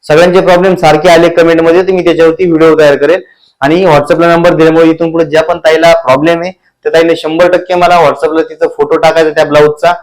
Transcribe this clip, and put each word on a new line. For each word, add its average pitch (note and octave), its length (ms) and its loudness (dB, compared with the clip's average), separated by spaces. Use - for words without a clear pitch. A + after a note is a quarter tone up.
सगळ्यांचे F3 320 2
प्रॉब्लेम F3+ 340 0
सारखे D#3 340 0
आले E3+ 200 4
कमेंट E3 320 0
मध्ये, E3 220 0
तर F#3 100 -2
मी F3+ 120 -2
त्याच्यावरती E3 420 0
व्हिडिओ D#3+ 320 2
तयार C#3+ 180 2
करेल. D#3 260 -2
आणि D#3+ 240 -2
WhatsApp-ला E3+ 520 0
नंबर E3+ 180 2
दिल्यामुळे D#3+ 340 2
इथून E3 240 -2
पुढे E3 120 -2
ज्या D3+ 180 -2
पण E3+ 160 -4
ताईला E3 340 2
प्रॉब्लेम D#3+ 500 0
आहे, F#3 100 -10
त्या D3+ 100 -6
ताईने E3 240 0
शंभर E3 360 -2
टक्के F3+ 220 -4
मला F3 260 2
WhatsApp-ला D#3 420 -2
तिचा D#3 260 -6
फोटो D3 280 -4
टाकायचा D#3+ 340 0
त्या D3+ 140 -2
ब्लाऊजचा D3+ 580 0